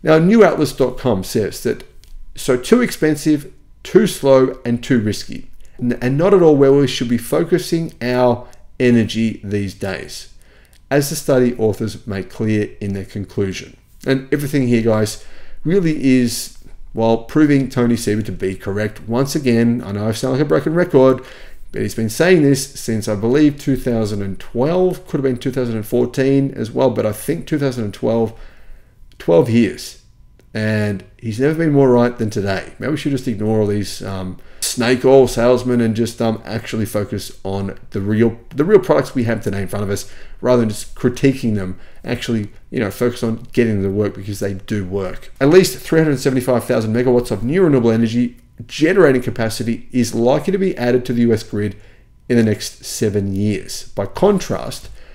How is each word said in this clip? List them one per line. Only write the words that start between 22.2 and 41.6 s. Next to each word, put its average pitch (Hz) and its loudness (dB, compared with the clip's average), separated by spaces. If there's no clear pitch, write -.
this 139 0
since, 110 -4
I 107 -2
believe, 139 2
two 135 -2
thousand 110 -2
and 98 -6
twelve, 165 -2
could 151 -4
have 131 -4
been 127 0
two 131 -4
thousand 123 -4
and 104 -6
fourteen 135 0
as 113 -6
well, 127 2
but 110 -2
I 107 0
think 160 -6
two 160 -4
thousand 127 -2
and 98 -6
twelve, 113 -2
twelve 165 4
years. 110 0
And 107 -2
he's 113 -8
never 147 2
been 160 2
more 139 6
right 120 4
than 113 -2
today. 98 -4
Maybe 120 -6
we 156 -4
should 147 -4
just 135 -4
ignore 110 0
all 104 2
these, 104 -4
um, 95 -8
snake 123 0
oil 131 8
salesmen 123 2
and 113 0
just, 113 -4
um, 110 -2
actually 110 -6
focus 104 -6
on 98 -6
the 104 -6
real, 110 2
the 143 0
real 202 8
products 147 0
we 127 0
have 113 -2
today 98 -4
in 92 -6
front 104 -4
of 98 -4
us, 101 -6
rather 123 4
than 113 2
just - -8
critiquing 127 0
them. 95 -6